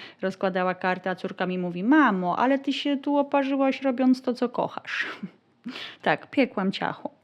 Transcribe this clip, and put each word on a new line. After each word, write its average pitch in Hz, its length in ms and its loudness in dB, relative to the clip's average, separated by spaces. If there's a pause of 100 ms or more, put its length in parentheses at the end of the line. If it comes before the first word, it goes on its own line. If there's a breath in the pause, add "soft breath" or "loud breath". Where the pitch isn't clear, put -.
<laughs> - 180 -20
rozkładała 185 540 0
karty", 185 340 -2
a 185 60 -2
córka 190 300 -4
mi 185 120 -2
mówi, 180 260 -4
"Mamo, 214 560 4
ale 269 200 4
ty 269 140 -2
się 285 240 -2
tu 285 200 0
oparzyłaś, 269 640 2
robiąc 262 400 2
to, 254 120 -2
co 240 160 -2
kochasz". - 560 -4
<laughs> - 100 -8 (840 loud breath)
Tak, - 280 0
piekłam 202 420 2
ciacho - 380 -6 (140)